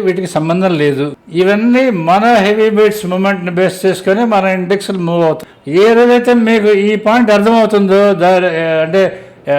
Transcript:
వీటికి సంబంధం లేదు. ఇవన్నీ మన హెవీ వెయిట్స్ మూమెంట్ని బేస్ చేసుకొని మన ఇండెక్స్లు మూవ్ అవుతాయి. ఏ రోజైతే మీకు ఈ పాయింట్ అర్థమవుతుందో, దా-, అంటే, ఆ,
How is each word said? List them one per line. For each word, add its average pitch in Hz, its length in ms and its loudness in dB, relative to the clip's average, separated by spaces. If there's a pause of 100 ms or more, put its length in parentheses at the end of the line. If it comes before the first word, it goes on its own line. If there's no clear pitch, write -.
వీటికి 180 300 -4
సంబంధం 170 360 -2 (100)
లేదు. 143 240 0 (360)
ఇవన్నీ 226 420 2 (260)
మన 202 140 2 (220)
హెవీ 220 220 0 (100)
వెయిట్స్ 208 340 0
మూమెంట్ని 185 460 -4
బేస్ 185 280 -2
చేసుకొని 190 380 -2 (100)
మన 190 100 0 (140)
ఇండెక్స్లు 190 500 -4
మూవ్ 170 200 0
అవుతాయి. - 220 -6 (320)
ఏ 220 60 4 (100)
రోజైతే 240 360 2 (140)
మీకు 214 240 2 (180)
ఈ - 20 0 (160)
పాయింట్ 233 300 2
అర్థమవుతుందో, 208 600 2 (220)
దా-, 185 160 2 (480)
అంటే, 190 160 0 (520)
ఆ, - 40 0